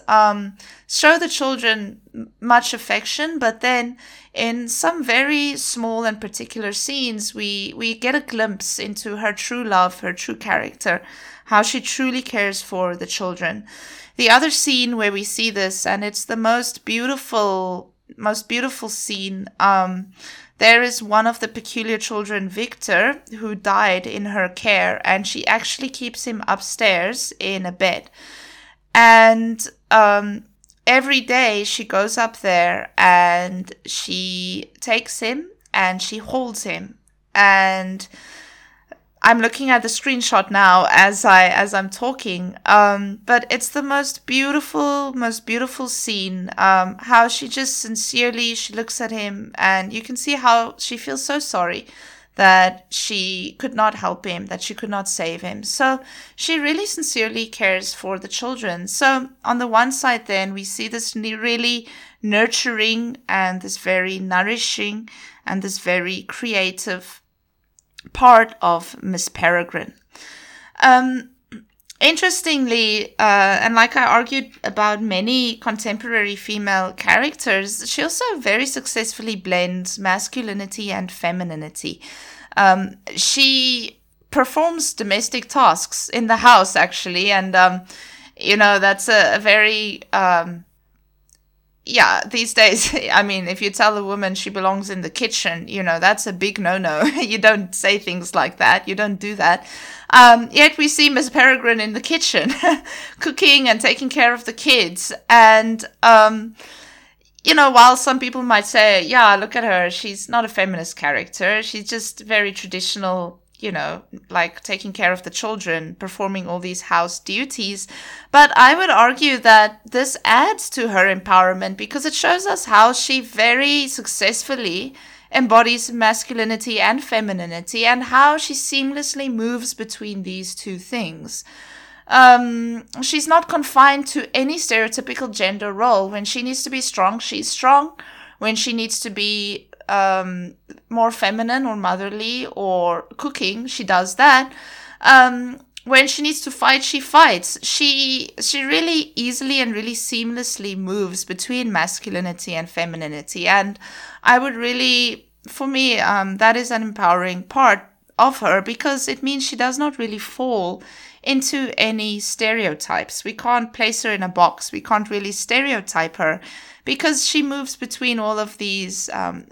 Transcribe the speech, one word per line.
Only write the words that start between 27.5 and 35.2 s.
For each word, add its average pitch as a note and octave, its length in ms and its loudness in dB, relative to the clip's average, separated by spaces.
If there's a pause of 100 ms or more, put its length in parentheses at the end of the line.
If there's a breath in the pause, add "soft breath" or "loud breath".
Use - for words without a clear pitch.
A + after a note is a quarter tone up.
a F3+ 80 -8
bed. F3+ 360 -2 (840 loud breath)
And, A3+ 720 6 (240)
um, G#3 540 4 (420)
every C4 340 2
day A3+ 420 0
she G#3+ 200 -6
goes G#3 340 -2
up A3+ 240 -4
there F3 560 0
and F3+ 760 4 (120)
she F#3 920 -8
takes A#3 400 -4